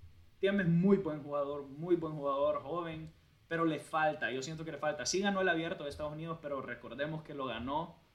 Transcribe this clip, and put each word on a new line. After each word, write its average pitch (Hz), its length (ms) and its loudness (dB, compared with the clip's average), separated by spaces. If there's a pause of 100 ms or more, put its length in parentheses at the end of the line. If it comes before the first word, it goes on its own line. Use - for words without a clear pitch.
(400)
Thiem 196 200 2
es 170 80 2
muy 185 280 8
buen 151 260 -4
jugador, 143 440 -2
muy 160 300 2
buen 160 180 -4
jugador, 143 480 2
joven, 160 500 -6 (340)
pero 165 180 0
le 156 140 2
falta, 151 520 2
yo 131 120 -2
siento 160 220 -8
que 160 80 -6
le 143 60 -8
falta. 151 260 0
Sí 185 160 2
ganó 196 200 2
el 185 80 4
Abierto 165 360 0
de 143 60 -4
Estados 151 220 -6
Unidos, 160 280 -6
pero 143 220 -4
recordemos 135 600 -6
que 147 120 -12
lo 135 120 -4
ganó 135 540 -4 (140)